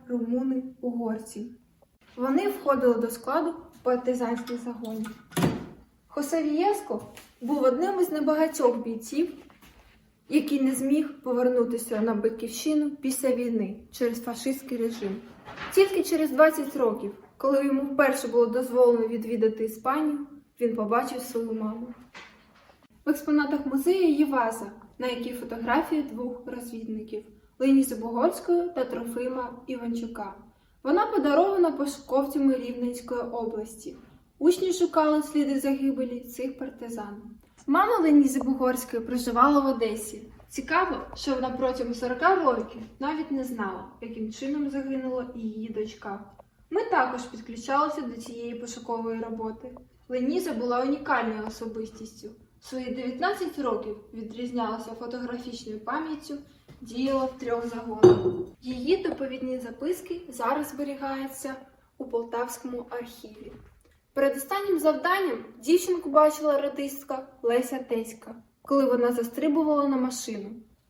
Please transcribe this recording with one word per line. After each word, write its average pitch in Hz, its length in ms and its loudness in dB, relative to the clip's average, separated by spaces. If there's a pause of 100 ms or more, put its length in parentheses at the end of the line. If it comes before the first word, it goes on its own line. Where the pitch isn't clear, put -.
румуни, 254 540 -2 (180)
угорці. 233 720 -6 (640)
Вони 269 320 2
входили 254 460 4
до 226 160 0
складу 320 440 -2 (280)
партизанських 247 800 0
загонів. 220 600 -8 (840)
Хосе 311 340 -2
Вієско 311 640 0 (340)
був 262 220 0
одним 349 380 2
із 349 120 2
небагатьох 302 720 2
бійців, 277 500 -2 (920)
який 285 320 2
не 262 140 2
зміг 285 480 0
повернутися 240 800 0
на 226 140 2
батьківщину 254 760 0
після 262 440 0
війни 226 420 -2 (160)
через 233 300 -2
фашистський 254 560 -4
режим. 220 380 -4 (580)
Тільки 381 280 6
через 311 280 0
двадцять 302 460 4
років, 220 380 -2 (220)
коли 277 300 2
йому 277 160 2
вперше 269 460 2
було 233 180 6
дозволено 240 600 4
відвідати 220 560 0
Іспанію, 285 640 -2 (340)
він 233 160 2
побачив 233 460 0
свою 233 300 -4
маму. 220 340 -4 (1200)
В 302 60 2
експонатах 294 560 2
музею 320 480 4
є 294 100 6
ваза, 226 480 0 (260)
на 254 80 -2
якій 247 260 -4
фотографії 240 720 0
двох 247 440 -8
розвідників — 220 800 -10 (340)
Лені 269 240 8
Забугорської 254 920 0
та 254 100 0
Трофима 240 680 -4 (140)
Іванчука. 233 680 -6 (480)
Вона 370 240 4
подарована 359 640 4
пошуковцями 277 840 0
Рівненської 240 640 -4
області. 233 760 -6 (420)
Учні 359 340 4
шукали 302 500 4
сліди 277 380 0
загибелі 262 600 -2
цих - 380 -8
партизан. 226 640 -10 (440)
Мама 415 320 4
Лені 294 300 8
Забугорської 254 760 0
проживала 247 580 6
в 269 60 2
Одесі. 226 560 -2 (260)
Цікаво, 320 480 0 (180)
що 269 200 -4
вона 247 160 -2
протягом 254 440 -2
сорока 254 400 2
років 247 480 2 (160)
навіть 302 320 -4
не 269 140 -2
знала, 208 400 -6 (160)
яким 220 320 -8
чином 277 380 -4
загинула 262 640 -4
її 220 340 -6
дочка. 214 560 -8 (460)
Ми 427 140 2
також 254 380 0
підключалися 277 800 -2
до 233 160 -8
цієї 233 380 -10
пошукової 226 640 -6
роботи. 226 500 -8 (380)
Леніза 285 440 -2
була 247 300 0
унікальною 233 640 -2
особистістю. 220 800 -10 (320)
Свої 254 340 -8
дев'ятнадцять 311 640 -2
років 214 380 -2 (180)
відрізнялася 226 760 -6
фотографічною 240 880 -8
пам'яттю, 294 540 -6 (460)
діяла 262 440 0
в 254 140 -4
трьох 233 280 -2
загонах. 220 520 6 (440)
Її 254 340 0
доповідні 254 600 -4
записки 294 720 -6
зараз 269 420 -2
зберігаються 269 840 -8 (440)
у 262 60 -10
Полтавському 240 840 -6
архіві. 226 640 -14 (600)
Перед 277 240 2
останнім 392 420 -2
завданням 311 600 2 (240)
дівчинку 349 480 2
бачила 302 500 6
радистка 277 680 -6 (140)
Леся 247 360 2
Теська, 226 560 -6 (280)
коли 277 220 4
вона 240 280 4
застрибувала 285 760 2
на 269 80 2
машину. 220 520 -4 (420)